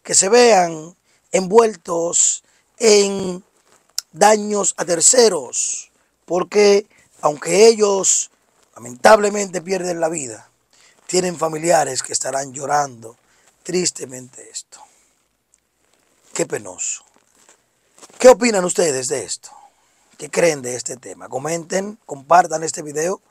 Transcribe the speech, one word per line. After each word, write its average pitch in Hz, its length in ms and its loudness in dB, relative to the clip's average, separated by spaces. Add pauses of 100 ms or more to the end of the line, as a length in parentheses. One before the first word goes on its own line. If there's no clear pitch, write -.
que - 140 -6
se 190 140 2
vean 185 680 2 (380)
envueltos 185 1120 0 (320)
en 196 680 0 (720)
daños 208 640 2
a 185 80 -8
terceros, 170 1040 0 (340)
porque 202 640 2 (320)
aunque 165 480 2
ellos 202 640 2 (440)
lamentablemente 202 880 0
pierden 180 380 -6
la 165 80 0
vida, 135 420 -10 (560)
tienen 180 320 -2
familiares 156 640 0
que - 120 -10
estarán 135 400 -8
llorando 135 640 -6 (460)
tristemente 135 840 -8
esto. - 300 -20 (1500)
Qué 170 120 -4
penoso. 107 600 -10 (1120)
¿Qué 254 100 8
opinan 208 360 4
ustedes 139 440 -2
de 131 140 -4
esto? - 280 -14 (680)
¿Qué 151 140 -18
creen 156 320 0
de 123 120 -8
este 127 220 -12
tema? 92 320 -18
Comenten, 165 800 -8
compartan 160 560 0
este 165 180 -8
video, 156 500 -6